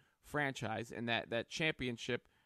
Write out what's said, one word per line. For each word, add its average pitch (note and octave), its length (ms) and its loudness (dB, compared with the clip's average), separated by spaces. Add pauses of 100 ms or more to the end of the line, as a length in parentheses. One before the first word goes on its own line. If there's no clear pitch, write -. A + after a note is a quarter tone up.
(240)
franchise, A#2 680 -2
and A#2 140 -2
that, A2+ 220 2
that A2+ 180 0
championship, B2+ 760 0 (240)